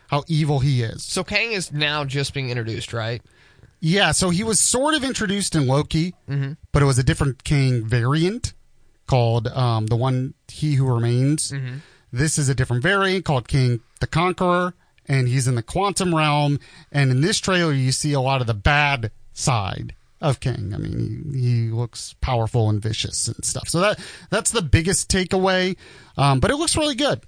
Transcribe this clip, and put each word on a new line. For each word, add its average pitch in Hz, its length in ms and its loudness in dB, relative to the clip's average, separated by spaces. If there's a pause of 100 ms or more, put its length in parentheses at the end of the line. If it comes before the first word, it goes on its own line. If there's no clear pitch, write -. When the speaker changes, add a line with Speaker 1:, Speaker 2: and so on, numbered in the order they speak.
Speaker 1:
how 143 220 -2
evil 151 300 2
he 127 220 2
is. 107 220 -6
Speaker 2:
So - 220 -4
Kang 214 260 -2
is 190 220 -4
now 147 320 -2
just 139 280 -4
being 131 160 -6
introduced, 117 440 -6
right? 117 280 -6 (600)
Speaker 1:
Yeah, 175 300 2
so 180 180 0
he 175 140 0
was 220 180 0
sort 277 320 2
of 285 100 0
introduced 202 520 -2
in 139 120 2
Loki, 156 460 0 (160)
Speaker 2:
Mm-hmm. 139 240 -4 (180)
Speaker 1:
but 143 100 4
it 143 40 6
was 131 140 4
a 131 40 2
different 139 400 0
Kang 131 400 2
variant 139 680 0 (540)
called, 117 420 2
um, 113 380 0
the 117 80 2
one, 131 380 -2 (140)
He 151 280 -2
Who 131 100 2
Remains. 127 680 0
Speaker 2:
Mm-hmm. 131 260 -8 (360)
Speaker 1:
This 147 240 0
is 139 120 2
a 135 60 0
different 123 280 0
variant 190 420 2
called 135 220 0
Kang 123 340 2 (180)
the 123 80 -2
Conqueror, 180 680 0 (340)
and 135 200 2
he's 127 200 0
in 131 80 2
the 113 80 -2
quantum 190 500 -2
realm. 147 460 2 (320)
And 135 200 2
in 127 100 4
this 208 180 2
trailer, 175 340 2
you 131 180 2
see 147 220 -2
a 135 80 2
lot 131 200 0
of 113 60 0
the 113 60 0
bad 139 580 2 (220)
side 117 640 -2 (240)
of 139 200 0
Kang. 107 360 -4
I - 20 -6
mean, 110 560 -6
he, 135 60 -4
he 120 300 0
looks 117 520 -6
powerful 113 480 0
and 107 120 0
vicious - 460 -4
and - 160 -8
stuff. - 260 -6
So 165 100 0
that, 214 200 2 (300)
that's - 220 0
the 226 100 0
biggest 170 480 2
takeaway. 185 640 2 (420)
Um, 135 220 4
but 202 120 2
it 285 60 0
looks 330 200 0
really 302 180 0
good. 247 320 0